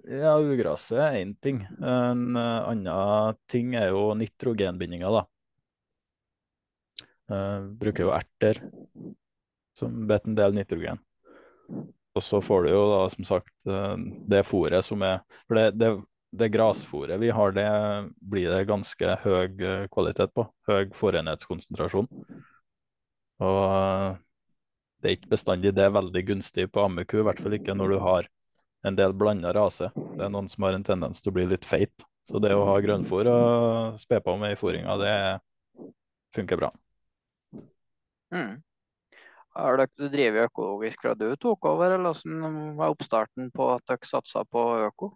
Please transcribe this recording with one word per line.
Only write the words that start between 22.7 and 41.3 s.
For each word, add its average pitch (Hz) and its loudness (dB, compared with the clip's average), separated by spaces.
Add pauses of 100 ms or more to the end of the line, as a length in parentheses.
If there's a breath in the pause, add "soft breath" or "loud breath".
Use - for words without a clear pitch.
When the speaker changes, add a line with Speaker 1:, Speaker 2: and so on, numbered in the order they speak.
Speaker 1:
Og, 95 2
eh, 95 0 (800)
det - 0
er 92 0
ikke - -2
bestandig 98 0
det 98 6
er 101 2
veldig 92 0
gunstig 95 -2
på 101 2
ammeku, 92 -2
i 107 2
hvert 95 0
fall 104 -4
ikke 98 -6
når 98 2
du - -2
har 92 2 (540)
en 98 -2
del 95 4
blandet 98 2
rase. 95 2
Det - -6
er 101 -6
noen 98 -6
som 101 -2
har 95 2
en 98 -8
tendens 92 -4
til 101 -2
å 90 -2
bli 90 0
litt 92 -2
feit. - -2 (200)
Så - -4
det 104 4
å 101 4
ha 98 4
grønnfôr 101 0
og 117 2
spe 107 0
på 90 0
med 104 -2
i - -8
fôringa, 90 -2
det 98 -4 (520)
funker 92 -2
bra. 67 0 (1600)
Speaker 2:
Mm. 120 -6 (1000 loud breath)
Har 131 2
dere 135 -2
drevet 120 2
økologisk 104 -6
fra 120 0
du 110 -2 (100)